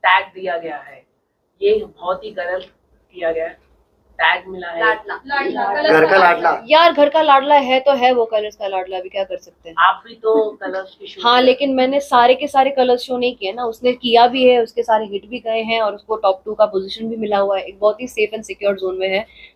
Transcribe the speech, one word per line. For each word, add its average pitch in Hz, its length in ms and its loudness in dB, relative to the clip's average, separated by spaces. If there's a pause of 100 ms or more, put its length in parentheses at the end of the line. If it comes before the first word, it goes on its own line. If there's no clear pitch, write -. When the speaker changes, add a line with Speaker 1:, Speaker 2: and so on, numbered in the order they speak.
Speaker 1:
tag 190 200 2
दिया 185 320 -8
गया 160 200 -10
है, - 340 -20 (520)
ये - 220 2 (140)
बहुत 185 240 -6
ही 214 80 -12
गलत 185 380 -8 (460)
किया 170 160 -4
गया 160 120 -4
है, 170 80 -8 (600)
Tag 175 360 -2
मिला 180 220 -14
है। 220 160 -4
Speaker 2:
लाडला। 269 1000 -6
Speaker 3:
घर 156 220 4
का 196 120 2
लाडला। - 520 2
Speaker 4:
यार, 330 240 6
घर 294 160 4
का 320 120 2
लाडला 285 340 4
है 262 240 2
तो 269 120 0
है, 254 200 4
वो 240 140 2
colors 214 300 -4
का 202 120 -8
लाडला, 190 300 -6
अभी 185 120 -10
क्या 196 140 -6
कर 190 140 -10
सकते 170 320 -20
हैं। 165 100 -14
Speaker 1:
आप 185 280 2
भी 233 60 -20
तो 220 380 0
colors 190 440 -12
की - 120 -20
शो - 160 -18
Speaker 4:
हाँ, 240 120 4
Speaker 1:
किया। 254 100 4
Speaker 4:
लेकिन 262 280 2
मैंने 262 260 2
सारे 254 360 4
के 277 120 -6
सारे 269 240 2
colors 247 300 2
show 254 160 -8
नहीं 247 180 -2
किए 196 180 -8
ना, 247 120 -6
उसने 247 280 -2
किया 240 340 4
भी 254 200 2
है, 247 160 4
उसके 233 200 -6
सारे 220 220 0
हिट 196 200 -10
भी 226 140 -12
गए 226 220 -6
हैं 226 200 -2
और 202 140 -2
उसको 214 200 -8
top 190 300 -2
two 214 80 -8
का 214 120 2
position 196 420 -6
भी 226 80 -6
मिला 208 220 -4
हुआ 196 220 0
है, 185 60 -10
एक 196 140 -18
बहुत 214 220 0
ही 254 60 -12
safe 214 240 -2
and 220 120 -10
सिक्योर 202 320 -4
zone 185 220 -6
में 185 120 -4
है, 196 160 -2 (300)